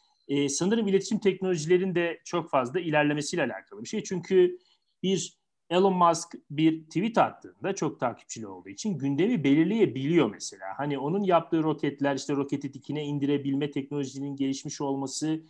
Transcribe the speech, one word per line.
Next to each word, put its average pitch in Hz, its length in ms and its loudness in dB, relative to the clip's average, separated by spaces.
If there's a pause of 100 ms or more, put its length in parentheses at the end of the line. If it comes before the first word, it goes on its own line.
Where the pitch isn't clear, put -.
(280)
e, 143 200 0
sanırım 196 400 0
iletişim 196 300 2
teknolojilerinin 180 760 2
de 170 300 0
çok 165 260 -4
fazla 135 300 0
ilerlemesiyle 151 640 2
alakalı 104 400 -8
bir - 60 -12
şey. 220 140 -4
Çünkü 180 560 2 (440)
bir 180 340 0 (340)
Elon 185 260 4
Musk 170 380 2 (160)
bir 160 340 2
tweet 220 340 -2
attığında 127 560 -2
çok 165 260 -4
takipçili 117 460 -6
olduğu 92 220 -16
için 160 300 -6
gündemi 143 460 0
belirleyebiliyor 147 840 4
mesela. - 360 -14 (100)
Hani 143 220 -2
onun 160 240 -2
yaptığı 165 400 2
roketler 143 540 0
işte - 160 -4
roketi 139 400 -4
dikine 147 320 -8
indirebilme 143 640 -2
teknolojinin 139 640 -6
gelişmiş 135 440 -6
olması, 143 680 -4